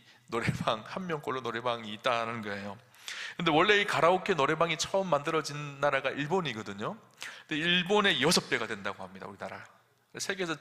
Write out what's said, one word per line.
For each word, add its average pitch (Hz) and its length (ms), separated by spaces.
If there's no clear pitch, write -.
노래방, 113 580
한 185 220
명꼴로 147 340
노래방이 117 520
있다는 117 480
거예요. 101 360
근데 165 140
원래 202 300
이 196 40
가라오케 180 500
노래방이 156 420
처음 190 320
만들어진 147 720
나라가 135 300
일본이거든요. 135 880
근데 151 140
일본의 180 600
여섯 175 280
배가 117 180
된다고 101 360
합니다, 95 240
우리나라. 98 360
세계에서 180 440